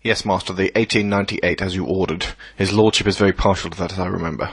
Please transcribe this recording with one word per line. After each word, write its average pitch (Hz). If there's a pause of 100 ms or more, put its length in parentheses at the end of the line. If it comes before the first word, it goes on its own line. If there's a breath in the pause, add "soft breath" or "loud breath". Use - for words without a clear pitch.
Yes, 110
master, 95
the 95
eighteen 110
ninety-eight, 101
as 95
you 92
ordered. 90 (300 loud breath)
His 95
lordship 107
is 98
very 98
partial 95
to 82
that, -
as 95
I 90
remember. 82